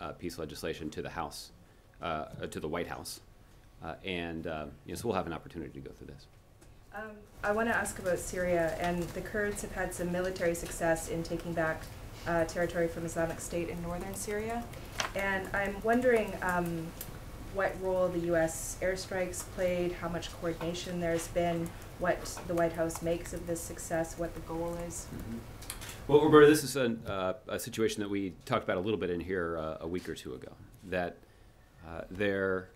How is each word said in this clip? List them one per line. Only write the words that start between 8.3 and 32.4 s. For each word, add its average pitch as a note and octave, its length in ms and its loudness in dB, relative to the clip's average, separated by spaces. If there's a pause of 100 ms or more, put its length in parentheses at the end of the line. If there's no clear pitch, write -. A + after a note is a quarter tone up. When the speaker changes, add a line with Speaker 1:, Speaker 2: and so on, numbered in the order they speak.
Speaker 2:
and F3 220 2
the E3+ 180 -4
Kurds G#3 420 -2
have G#3 100 -8
had F3+ 200 -2
some F3 180 -2
military F#3 440 2
success E3 540 0
in E3 140 -2
taking E3+ 300 -4
back, D#3+ 300 0 (440)
uh, E3 180 4
territory E3+ 440 2
from E3 180 -4
Islamic E3 340 -2
State - 280 -2
in E3+ 140 -4
northern F3 320 -4
Syria. A3 500 -2 (500)
And F#3+ 400 0
I'm G3 280 0
wondering, A3+ 500 4 (100)
um, F3 440 0 (680)
what F#3+ 260 2
role F#3 280 4
the E3+ 120 0
U E3+ 160 4
S - 460 2
airstrikes F#3 640 -2 (100)
played, F3+ 380 2
how E3+ 160 -4
much E3+ 300 -4
coordination E3+ 640 -2
there's E3+ 280 0
been, E3+ 400 2 (300)
what - 480 0
the F3+ 80 -2
White E3+ 180 4
House E3 280 -2
makes E3+ 320 -2
of E3+ 140 -6
this E3+ 140 -2
success, E3 580 -4
what E3+ 160 -4
the D#3+ 60 -8
goal E3+ 360 -4 (100)
is. - 280 -8
Speaker 1:
Mm-hmm. A3+ 240 -6 (680)
Well, C#3+ 140 10
Roberta, D3+ 260 12
this D3 160 10
is C#3 140 -2
an, A#2 300 2
uh, F#2 280 0 (140)
a G2 100 -2
situation A2 440 0
that G2+ 80 -2
we G2 240 -2 (100)
talked A#2 200 2
about G2+ 120 2
a F2+ 40 2
little G2+ 200 0
bit F2+ 100 0
in E2+ 100 0
here, E2+ 360 0
uh, D#2 240 -4
a E2 80 -6
week F2 200 -2
or D#2+ 60 -6
two C#2 200 -8
ago, - 180 -12 (380)
that, F2+ 260 0 (720)
uh, E2 240 -8
there F#2+ 640 2